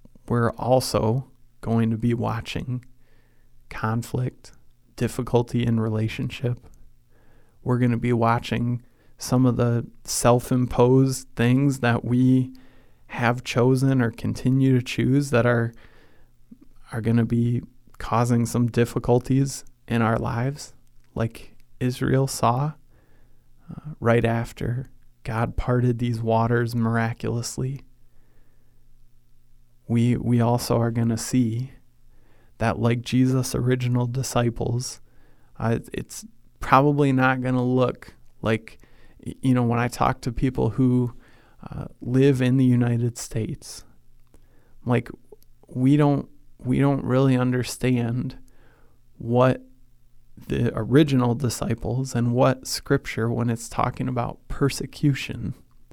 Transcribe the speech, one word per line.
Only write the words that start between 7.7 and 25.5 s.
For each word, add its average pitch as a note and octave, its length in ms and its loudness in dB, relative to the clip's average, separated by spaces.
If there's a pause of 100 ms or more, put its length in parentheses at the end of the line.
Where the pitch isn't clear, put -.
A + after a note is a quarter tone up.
gonna A#2+ 200 2
be B2 160 0
watching A#2 680 0 (360)
some - 280 2
of A#2 120 4
the A#2+ 280 0 (180)
self-imposed B2 1300 2
things C3 440 2
that A#2+ 240 2
we B2+ 500 2 (540)
have B2 360 -2
chosen C3 580 2
or A2+ 100 0
continue C3 640 0
to B2 100 2
choose C3+ 460 0
that A#2 160 2
are, A#2 260 0 (1200)
are A#2+ 80 -6
gonna A2+ 260 4
be A#2+ 360 0 (360)
causing A#2 480 0
some A#2+ 220 0
difficulties B2 960 0 (240)
in A#2 140 0
our A2+ 160 2
lives, B2 560 -6 (420)
like - 400 -6 (240)
Israel C3 480 0
saw, C3 460 0 (960)
uh, - 300 -14
right A#2 260 2
after A#2 640 -4 (340)
God A2+ 340 -4